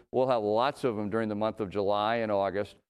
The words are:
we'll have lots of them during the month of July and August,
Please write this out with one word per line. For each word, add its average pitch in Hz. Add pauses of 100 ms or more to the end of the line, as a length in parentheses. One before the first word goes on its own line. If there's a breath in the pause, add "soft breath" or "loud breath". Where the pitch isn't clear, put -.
(100)
we'll 127
have 123
lots 113
of 120
them 104
during 110
the 107
month 107
of 101
July 104
and 110
August, 98 (160)